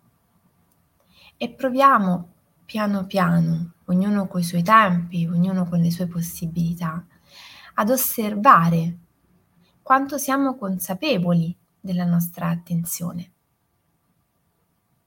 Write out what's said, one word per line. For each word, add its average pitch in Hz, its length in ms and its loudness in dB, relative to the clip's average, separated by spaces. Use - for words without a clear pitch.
E 233 140 -6
proviamo 247 760 2
piano 202 400 -4
piano, 170 680 0
ognuno 196 420 0
coi 180 160 -4
suoi 170 200 -2
tempi, 175 640 2
ognuno 180 400 0
con 175 120 0
le 170 120 2
sue 175 160 -4
possibilità, 170 960 -4
ad 214 140 0
osservare 208 1080 2
quanto 277 360 0
siamo 269 400 -2
consapevoli 185 960 -2
della 175 260 -4
nostra 175 420 -2
attenzione 170 840 -6